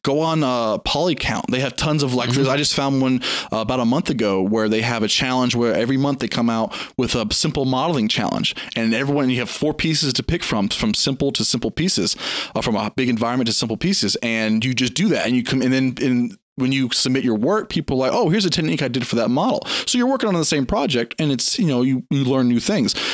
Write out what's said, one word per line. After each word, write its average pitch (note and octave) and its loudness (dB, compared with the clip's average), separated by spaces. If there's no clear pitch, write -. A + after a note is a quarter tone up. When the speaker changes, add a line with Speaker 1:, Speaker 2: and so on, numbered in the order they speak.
Speaker 1:
Go C#3+ 2
on, D#3+ 2
uh, A#2 0
Polycount. - -2
They B2+ 0
have C3 -2
tons D3+ 0
of, B2+ 0
like, A#2+ 0
Speaker 2:
Mm-hmm. C3+ 2
Speaker 1:
I C3+ 2
just C#3+ 0
found C#3 0
one, B2+ 2
uh, A2 0
about B2 -2
a A#2+ 0
month C3+ 0
ago G#2+ 0
where A2 2
they A2 2
have A#2 -2
a G#2+ 2
challenge B2+ 0
where A#2 2
every A#2 0
month C#3 0
they A#2 -2
come A#2 0
out A2+ 0
with B2 0
a A2+ 0
simple D3 0
modeling C3 0
challenge, - -2
and A2+ 0
everyone, C#3 0
you B2 0
have A2+ -4
four D3+ -2
pieces D3+ 0
to - -2
pick E3+ -2
from, G#2 0
from G#2+ 0
simple C#3 0
to A2 -2
simple A2+ 0
pieces, D#3 0
uh, A2+ -2
from A2 0
a G#2 -2
big B2+ 0
environment A#2+ 0
to A2 0
simple A2+ -2
pieces, E3+ 0
and A2 0
you C3 0
just B2 0
do G3 0
that, A#2 2
and B2 0
you A#2+ 2
come, C3+ -2
and B2+ 2
then, C3 0
and B2 0
when B2+ 0
you C3 0
submit C3 0
your A#2 2
work, D#3+ 0
people C#3+ -2
are B2+ 2
like, - 0
"Oh, G#3+ 2
here's G3 2
a E3+ 0
technique D#3+ 0
I C3 0
did C3 -2
for - -2
that A2+ 2
model." E3 0
So - 0
you're B3 4
working B3+ 0
on F#3 2
the E3 2
same C#3 0
project, C3 0
and D3+ 2
it's, - -2
you G3 2
know, B2+ 2
you, B2+ 2
you C#3 2
learn B2+ 4
new A#2+ 4
things. D#3+ 0